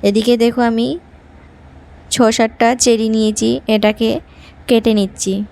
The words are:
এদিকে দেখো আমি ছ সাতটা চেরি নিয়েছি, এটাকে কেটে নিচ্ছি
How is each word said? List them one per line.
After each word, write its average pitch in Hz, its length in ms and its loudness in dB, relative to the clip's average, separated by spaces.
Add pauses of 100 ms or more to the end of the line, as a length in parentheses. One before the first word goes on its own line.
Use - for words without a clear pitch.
এদিকে 220 260 0 (100)
দেখো 233 180 0 (100)
আমি 226 160 -2 (1300)
ছ - 20 -6 (220)
সাতটা 226 300 0 (160)
চেরি 226 320 2
নিয়েছি, 220 340 0 (260)
এটাকে 214 340 0 (600)
কেটে 226 300 2
নিচ্ছি 190 340 -4 (180)